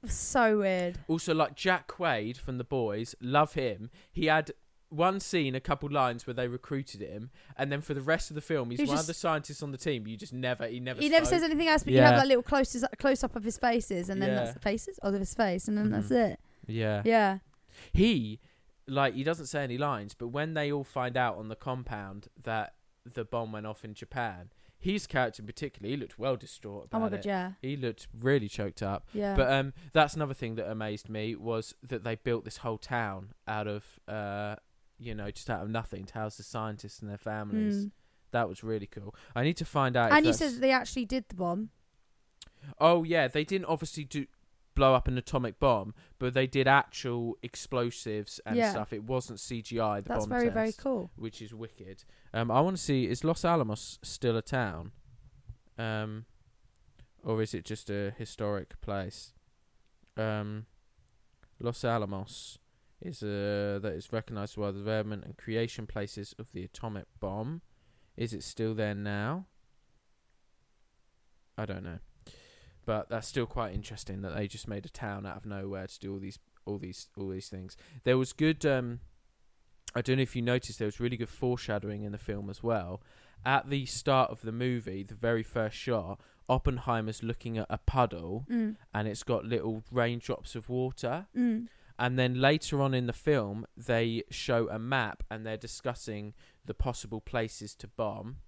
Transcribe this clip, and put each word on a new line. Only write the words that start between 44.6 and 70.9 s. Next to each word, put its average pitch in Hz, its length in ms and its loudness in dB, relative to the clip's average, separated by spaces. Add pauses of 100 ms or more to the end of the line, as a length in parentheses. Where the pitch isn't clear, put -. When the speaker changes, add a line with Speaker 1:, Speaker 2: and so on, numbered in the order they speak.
Speaker 2:
blow 135 200 10
up 123 140 6
an 127 100 0
atomic 123 420 -2
bomb, 107 340 4 (260)
but 127 160 0
they 135 100 6
did 131 220 4
actual 120 720 4
explosives 120 1040 -4
and 233 120 -2
Speaker 1:
Yeah. 226 140 4
Speaker 2:
stuff. 107 220 -4
It 107 100 -6
wasn't 123 360 -2
C 117 240 -6
G 113 160 -4
I, 104 220 2
the - 80 -10
Speaker 1:
That's 107 180 0
Speaker 2:
bomb - 20 -4
Speaker 1:
very, 240 200 4
very 220 180 0
Speaker 2:
test, 220 120 -4
Speaker 1:
cool. 214 360 -2
Speaker 2:
which 110 260 -10
is 107 120 -14
wicked. 107 500 -14 (300)
Um, 113 180 2
I 127 100 8
wanna 180 160 4
see, 131 300 2
is 120 160 -2
Los 160 200 0
Alamos 151 600 0
still 117 340 0
a 110 60 0
town? 95 480 -2 (880)
Um, 110 460 -4 (960)
or 110 180 0
is 110 140 -2
it 85 100 -6
just - 240 -10
a 101 280 -2
historic 104 640 -6
place? 98 520 -8 (840)
Um, 107 520 -4 (920)
Los 120 240 -4
Alamos 104 760 -4 (420)
is, 160 220 -10
uh, 101 580 -2
that 101 120 -4
is 82 200 -8
recognized 110 440 -6
by 104 120 -2
the 98 80 -6
development 107 460 -2
and - 140 -14
creation 113 500 -4
places 101 500 -8
of 113 140 -14
the 90 120 -8
atomic 107 420 -8 (140)
bomb. 110 420 -6 (540)
Is 117 160 -4
it 107 120 -10
still 110 320 -2
there 107 180 0
now? 104 540 -4 (2000)